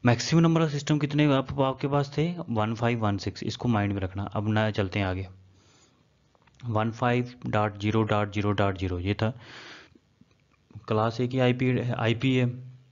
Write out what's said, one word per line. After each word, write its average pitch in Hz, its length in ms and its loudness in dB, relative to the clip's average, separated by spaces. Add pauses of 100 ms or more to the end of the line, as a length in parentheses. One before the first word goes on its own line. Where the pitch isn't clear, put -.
मैक्सिमम 123 360 4
नंबर 165 200 4
ऑफ 160 80 2
सिस्टम 143 300 0
कितने 147 260 2
आप, 135 340 2
आपके 131 280 0
पास 139 300 0
थे? 165 160 0 (160)
वन 110 260 0
फ़ाइव 120 240 0
वन 104 180 0
सिक्स, - 260 -6
इसको - 240 -4
माइंड 101 260 2
में 98 80 -4
रखना। 95 220 -6
अब 107 260 -4
ना 107 220 2
चलते 101 280 -2
हैं 98 60 0
आगे, 92 220 -4 (1400)
वन 113 260 0
फ़ाइव 123 420 0 (140)
डॉट 107 300 0
ज़ीरो 107 260 2
डॉट 104 300 0
ज़ीरो 104 180 0
डॉट 98 260 0
ज़ीरो 92 220 -2
ये 95 140 0
था 110 260 -2 (1500)
क्लास 113 340 0
A 123 60 0
की 127 120 -2
आईपी, 127 520 2
आईपी 113 440 0
है। 123 400 -2 (160)